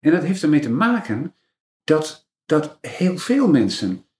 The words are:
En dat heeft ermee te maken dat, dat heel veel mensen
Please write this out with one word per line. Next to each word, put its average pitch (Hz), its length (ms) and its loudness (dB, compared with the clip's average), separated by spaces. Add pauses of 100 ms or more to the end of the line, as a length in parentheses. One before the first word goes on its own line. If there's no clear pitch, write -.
En 147 100 4
dat 170 120 2
heeft 185 200 -2
ermee 151 180 2
te 123 100 -6
maken 175 640 -2 (500)
dat, 156 440 -2 (160)
dat 151 360 -2
heel 180 380 -2
veel 254 300 0
mensen 98 580 0 (140)